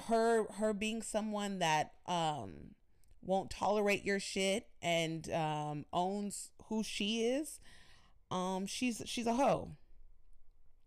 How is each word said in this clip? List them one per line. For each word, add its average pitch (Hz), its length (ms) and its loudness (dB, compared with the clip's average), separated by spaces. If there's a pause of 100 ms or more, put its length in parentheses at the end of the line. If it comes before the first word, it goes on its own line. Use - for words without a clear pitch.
her, 226 440 6
her 208 200 2
being 214 300 -2
someone 208 560 -2
that, 156 340 4 (140)
um, 147 680 -2 (480)
won't 185 280 0
tolerate 202 540 2
your 196 160 2
shit 196 480 0 (120)
and, 165 520 0
um, 151 600 0
owns 196 600 -2 (160)
who 220 140 0
she 220 420 0
is, 269 360 0 (720)
um, 185 360 -2
she's, 247 400 -2
she's 233 200 -2
a 233 80 4
hoe, 233 380 4 (1160)